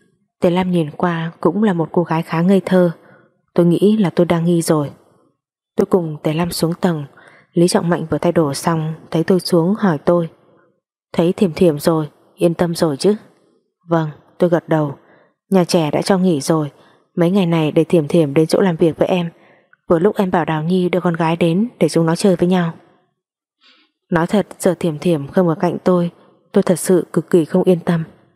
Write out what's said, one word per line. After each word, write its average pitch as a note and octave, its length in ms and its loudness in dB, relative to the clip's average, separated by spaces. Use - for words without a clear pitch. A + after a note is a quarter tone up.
Tề F#3 80 2
Lam F3+ 220 -2
nhìn E3 200 -2
qua E3 480 -4
cũng G3 240 0
là G#3 100 2
một E3 180 -2
cô F3+ 120 0
gái D#3+ 180 -2
khá E3 200 -4
ngây F#3 240 2
thơ. F3+ 260 2
Tôi E3+ 120 2
nghĩ G3 320 2
là F#3+ 120 2
tôi F3 160 0
đang E3 200 0
nghi E3+ 160 2
rồi. D3+ 300 0
Tôi G#3 100 0
cùng E3 380 -2
Tề D#3 100 -2
Lam E3+ 180 -2
xuống E3 220 -4
tầng. D#3+ 320 -2
Lý F3 140 2
Trọng F3+ 220 0
Mạnh D#3+ 200 -2
vừa D3+ 80 -2
thay F3 140 -2
đồ D#3 220 0
xong, D#3+ 400 -4
thấy D#3+ 120 -2
tôi F#3 160 2
xuống F3 360 0
hỏi F3+ 220 0
tôi: E3+ 320 0
"Thấy F3 200 0
Thiểm F3 200 0
Thiểm D#3 260 2
rồi, D#3+ 300 0
yên E3+ 180 0
tâm E3+ 220 -2
rồi D#3 220 -2
chứ?" G#3 180 0
"Vâng," E3 200 0
tôi F3+ 120 2
gật E3 200 -2
đầu. D3+ 260 0
"Nhà F#3 140 4
trẻ D#3+ 280 0
đã C#3+ 100 -2
cho F#3+ 160 0
nghỉ F3+ 240 0
rồi, D#3 300 -2
mấy F3 160 0
ngày G3 140 2
này D#3+ 260 0
để D#3+ 120 2
Thiểm D3+ 240 0
Thiểm D3+ 260 0
đến D#3+ 140 2
chỗ - 120 0
làm F#3 160 2
việc D#3+ 220 0
với - 100 0
em. F3 220 -2
Vừa E3+ 100 4
lúc G3+ 160 0
em F#3 160 -2
bảo E3+ 140 0
Đào D#3 180 -4
Nhi F3+ 260 0
đưa F3+ 100 0
con E3+ 140 -2
gái E3 220 0
đến F3 340 0
để D#3+ 100 2
chúng E3 160 0
nó D#3+ 100 0
chơi F#3+ 200 2
với F3 140 0
nhau." F3 240 0
Nói E3+ 160 0
thật, G3 200 -2
giờ F3 200 0
Thiểm D#3 200 -4
Thiểm D3+ 280 -2
không F#3 200 0
ở D#3+ 80 0
cạnh D#3 280 -2
tôi, F3 280 0
tôi G3 120 2
thật E3+ 160 0
sự F3+ 340 0
cực D#3+ 160 -4
kỳ E3 160 4
không F3+ 180 0
yên F3+ 160 2
tâm. E3+ 240 -2